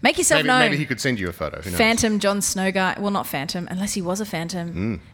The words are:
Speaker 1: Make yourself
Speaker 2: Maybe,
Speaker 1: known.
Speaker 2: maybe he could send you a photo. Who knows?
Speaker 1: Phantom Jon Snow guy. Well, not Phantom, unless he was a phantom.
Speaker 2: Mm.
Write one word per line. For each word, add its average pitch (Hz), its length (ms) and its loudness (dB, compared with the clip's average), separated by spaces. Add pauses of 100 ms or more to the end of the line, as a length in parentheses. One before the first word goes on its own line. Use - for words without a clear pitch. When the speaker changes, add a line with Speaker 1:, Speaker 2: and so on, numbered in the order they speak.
Speaker 1:
Make 294 140 4
yourself 320 220 4
Speaker 2:
Maybe, 151 100 2
Speaker 1:
known. 254 100 6
Speaker 2:
maybe 226 180 4
he 151 80 0
could 123 140 -4
send 127 180 0
you 92 120 -2
a - 20 -6
photo. 73 300 -6
Who 98 80 -6
knows? 87 80 -4
Speaker 1:
Phantom 226 420 4
Jon 202 220 0
Snow 190 320 0
guy. 185 260 0
Well, 202 120 -2
not 196 140 -2
Phantom, 170 460 -6
unless 190 220 -4
he 202 80 -4
was 180 180 -2
a 214 60 -4
phantom. 170 480 -6
Speaker 2:
Mm. 160 260 -2 (140)